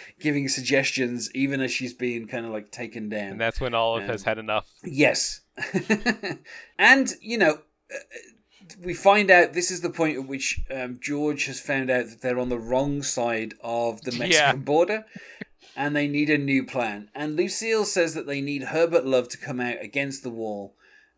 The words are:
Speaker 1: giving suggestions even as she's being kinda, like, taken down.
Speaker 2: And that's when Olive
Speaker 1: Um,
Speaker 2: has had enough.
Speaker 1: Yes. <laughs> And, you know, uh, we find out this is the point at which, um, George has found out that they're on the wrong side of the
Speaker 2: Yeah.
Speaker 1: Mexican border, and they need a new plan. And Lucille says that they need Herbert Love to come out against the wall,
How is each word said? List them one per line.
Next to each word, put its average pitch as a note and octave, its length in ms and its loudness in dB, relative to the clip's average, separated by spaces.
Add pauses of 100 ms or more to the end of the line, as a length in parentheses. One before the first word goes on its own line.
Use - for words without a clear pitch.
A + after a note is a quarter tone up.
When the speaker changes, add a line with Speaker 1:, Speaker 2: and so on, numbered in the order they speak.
(200)
Speaker 1:
giving C#3+ 280 -2
suggestions C3 880 -2
even C3+ 260 -2
as C3 100 -2
she's B2+ 220 -6
being A#2+ 340 -6
kinda, A#2 220 -8
like, G#2+ 220 -10
taken A2+ 360 -10
down. G#2 260 -6
Speaker 2:
And G#2+ 60 -8
that's A2+ 220 -2
when A#2+ 140 -2
Olive A2+ 300 0
Speaker 1:
Um, - 40 -8
Speaker 2:
has A2 140 -6
had A2 160 -2
enough. G#2+ 280 -4 (160)
Speaker 1:
Yes. C#3 580 0 (140)
<laughs> - 1200 -4
And, B3+ 420 6
you A3+ 160 -6
know, E3 220 4 (340)
uh, - 40 -8 (840)
we F3 120 -4
find G3 340 6
out F3 240 10
this F3 160 -2
is F3 120 -6
the E3 100 -2
point D#3 260 0
at C3+ 100 -8
which, C3+ 340 -4 (100)
um, B2+ 280 -8
George D3 460 -2
has C3 140 -8
found C3+ 320 -2
out B2 160 0
that A2+ 140 -20
they're B2 180 0
on B2 100 -2
the A#2+ 80 -2
wrong C3+ 460 0
side A#2 500 -2 (100)
of A#2 380 -2
the B2 100 -6
Speaker 2:
Yeah. A#2+ 80 -4
Speaker 1:
Mexican C#3 420 4
border, F3+ 440 2 (720)
and D3 200 -2
they D3 120 0
need D3 240 0
a D3 80 4
new C3+ 260 2
plan. G#2 480 -4
And D3+ 220 -6
Lucille G#3+ 500 0
says E3 300 0
that D#3 100 -8
they C#3 160 -4
need C#3 220 -6
Herbert D#3+ 420 2
Love B2+ 240 2
to - 80 -12
come C3 220 -8
out B2 220 -4
against C3+ 420 -6
the B2 80 -8
wall, A2 420 -8 (440)